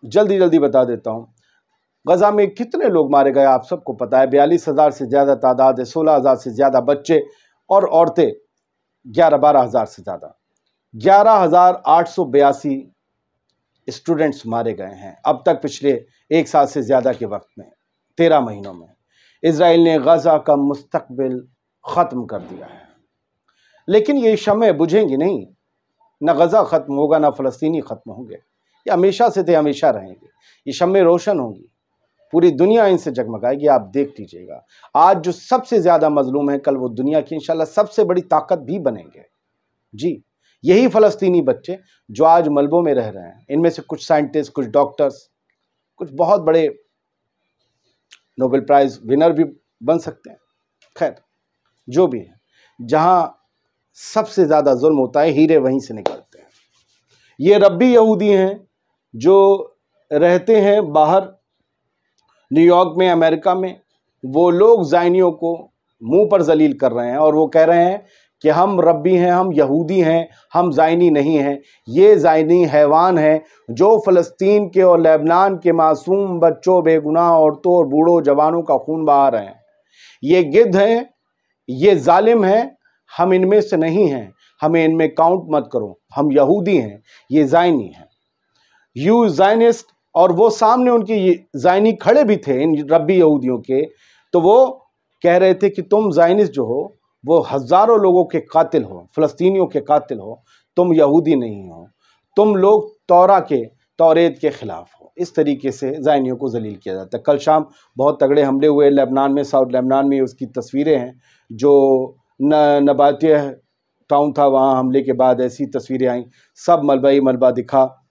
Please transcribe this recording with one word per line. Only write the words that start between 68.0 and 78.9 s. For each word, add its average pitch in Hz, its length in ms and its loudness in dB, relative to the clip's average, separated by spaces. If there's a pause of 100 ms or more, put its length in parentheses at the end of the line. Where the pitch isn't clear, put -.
कि 156 80 0
हम 175 320 0
रब्बी 165 340 0
हैं, 175 160 2
हम 185 220 -2
यहूदी 156 480 -2
हैं, 165 280 0 (240)
हम 175 180 0
ज़ायनी 165 380 2
नहीं 151 280 0
हैं। 143 240 -4 (280)
ये 196 260 6
ज़ायनी 160 500 2
हैवान 151 520 2
हैं 156 260 2 (280)
जो 202 340 2
फ़लस्तीन 190 640 0
के 185 120 0
और 180 180 4
लेबनान 165 580 2
के 170 140 -2
मासूम 165 680 -2
बच्चों, 170 440 0
बेगुनाह 160 480 0
औरतों 156 420 0
और 175 120 2
बूढ़ों 160 360 2
जवानों 151 400 0
का 156 160 -2
खून 156 280 -6